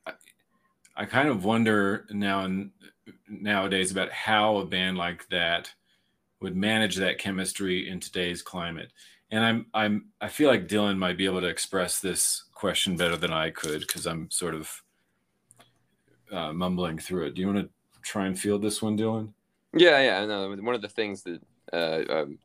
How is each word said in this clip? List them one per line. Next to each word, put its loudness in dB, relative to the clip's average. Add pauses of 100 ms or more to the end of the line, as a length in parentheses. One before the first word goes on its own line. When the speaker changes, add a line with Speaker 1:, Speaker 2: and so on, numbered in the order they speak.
Speaker 1:
I, -10 (840)
I -4
kind 2
of 0
wonder 4
now 0
and -4 (560)
nowadays 0
about 0
how 4
a -2
band 0
like -6
that -2 (680)
would -6
manage 2
that 0
chemistry -4
in -8
today's -4
climate. -8 (380)
And 2
I'm, 2
I'm, 0 (100)
I -6
feel 4
like 2
Dylan 2
might 0
be 0
able 0
to 0
express -2
this -2 (100)
question 0
better 2
than -2
I 0
could, -6
'cause -4
I'm -6
sort -4
of, -10 (1500)
uh, -6
mumbling -2
through -4
it. -8
Do -6
you 0
wanna 0 (340)
try -2
and -2
field 0
this -2
one, 0
Dylan? -2 (420)
Speaker 2:
Yeah, 8
yeah. 4
No, -4
one -2
of -4
the -10
things -4
that, -8 (320)
uh, 0 (180)
um, -8